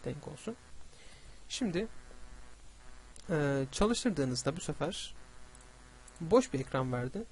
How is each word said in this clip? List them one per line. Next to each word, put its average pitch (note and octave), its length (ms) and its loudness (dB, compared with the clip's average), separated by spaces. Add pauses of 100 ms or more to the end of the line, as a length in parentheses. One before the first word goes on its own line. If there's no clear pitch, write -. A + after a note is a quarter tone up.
denk C#3+ 220 -6
olsun. D3 280 -6 (920)
Şimdi, G3 380 2 (1400)
e, C#3 420 4
çalıştırdığınızda D#3 840 4
bu - 40 -6
sefer - 540 -2 (1040)
boş G#3+ 320 8
bir C3 60 4
ekran C3 340 2
verdi. B2+ 380 0